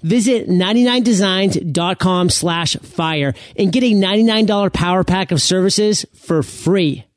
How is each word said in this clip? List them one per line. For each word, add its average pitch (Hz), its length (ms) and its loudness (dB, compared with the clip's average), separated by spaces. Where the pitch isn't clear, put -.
Visit 226 480 0
ninety-nine 233 540 2
designs 190 520 0
dot 170 440 -2
com 180 300 0
slash 165 460 -2
fire 156 600 -4
and 196 160 0
get 254 140 0
a 226 80 2
ninety-nine 214 540 2
dollar 202 220 0
power 180 360 0
pack 185 260 -2
of 160 100 0
services 196 720 0
for 160 300 -2
free. 160 640 -2